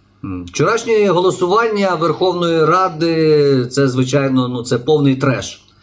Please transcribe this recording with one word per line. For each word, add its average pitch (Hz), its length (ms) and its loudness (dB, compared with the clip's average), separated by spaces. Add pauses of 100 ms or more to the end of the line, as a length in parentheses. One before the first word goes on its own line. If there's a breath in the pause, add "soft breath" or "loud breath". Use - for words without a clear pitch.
(240)
М, 92 240 -10
вчорашнє 214 640 0
голосування 185 840 0
Верховної 165 720 0
Ради, 156 1040 2
це, 139 160 0
звичайно, 131 600 0
ну, 123 160 -6
це 120 140 -2
повний 143 380 2
треш. 127 460 -4 (220 loud breath)